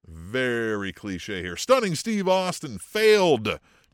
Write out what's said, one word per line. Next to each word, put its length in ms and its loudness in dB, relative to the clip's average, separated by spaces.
very 840 -2
cliche 500 -8
here. 140 -8
Stunning 380 2
Steve 340 -4
Austin 500 -2
failed 800 4